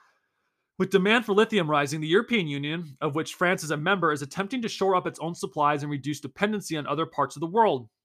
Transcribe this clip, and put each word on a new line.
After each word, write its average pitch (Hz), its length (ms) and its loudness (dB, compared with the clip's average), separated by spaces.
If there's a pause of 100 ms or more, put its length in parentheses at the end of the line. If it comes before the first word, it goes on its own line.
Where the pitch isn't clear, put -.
(760)
With 185 120 0
demand 208 360 4
for 208 80 0
lithium 202 360 4
rising, 147 320 0
the 156 60 -4
European 202 400 2
Union, 147 520 -6
of 147 160 -2
which 156 200 -4
France 180 280 0
is 156 80 -4
a 151 60 -2
member, 165 340 0
is 143 100 -2
attempting 196 420 -6
to 220 40 -2
shore 190 280 2
up 180 120 0
its - 120 -8
own 165 140 -6
supplies 147 500 0
and 147 80 -4
reduce 143 280 -4
dependency 196 560 -4
on 147 100 -4
other 147 200 -2
parts 139 300 -2
of 143 40 -10
the 165 80 -4
world. 165 400 2 (180)